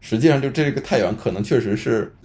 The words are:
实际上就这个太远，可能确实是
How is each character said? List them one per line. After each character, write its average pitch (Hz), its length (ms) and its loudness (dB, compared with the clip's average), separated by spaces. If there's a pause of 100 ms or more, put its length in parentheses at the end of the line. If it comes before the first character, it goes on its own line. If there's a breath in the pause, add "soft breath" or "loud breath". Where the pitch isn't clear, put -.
实 - 160 -2
际 143 100 6
上 139 140 4
就 139 80 -2
这 147 200 0
个 - 120 -4
太 - 160 0
远， 98 180 0
可 - 140 -4
能 95 120 -2
确 127 160 2
实 101 160 0
是 110 400 -2 (100)